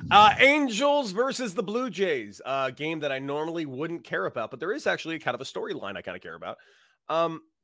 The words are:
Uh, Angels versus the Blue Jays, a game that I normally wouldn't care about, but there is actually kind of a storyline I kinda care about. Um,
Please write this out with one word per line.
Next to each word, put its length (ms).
Uh, 300
Angels 720
versus 420
the 80
Blue 280
Jays, 560
a 260
game 300
that 100
I 80
normally 460
wouldn't 380
care 220
about, 240
but 100
there 120
is 160
actually 320
kind 160
of 60
a 20
storyline 540
I 40
kinda 180
care 160
about. 220
Um, 320